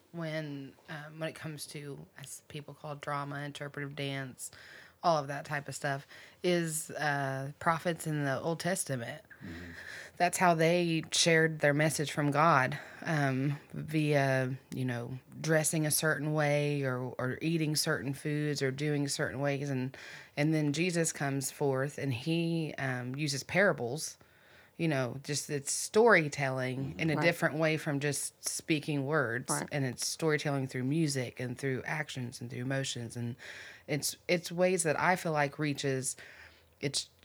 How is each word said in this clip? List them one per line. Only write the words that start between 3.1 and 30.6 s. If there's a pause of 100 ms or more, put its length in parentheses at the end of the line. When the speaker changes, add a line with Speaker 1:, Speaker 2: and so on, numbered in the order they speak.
Speaker 1:
interpretive
dance, (500)
all
of
that
type
of
stuff, (380)
is,
uh,
prophets
in
the
Old
Testament. (200)
Speaker 2:
Mm-hmm. (460)
Speaker 1:
That's
how
they
shared
their
message
from
God, (280)
um, (160)
via, (260)
you
know, (240)
dressing
a
certain
way
or,
or
eating
certain
foods
or
doing
certain
ways.
And, (400)
and
then
Jesus
comes
forth
and
he,
um,
uses
parables, (600)
you
know,
just
it's
storytelling (120)
Speaker 2:
Mm-hmm.
Speaker 1:
in
a
Speaker 3:
Right.
Speaker 1:
different
way
from
just
speaking
words.
Speaker 3:
Right.
Speaker 1:
And
it's
storytelling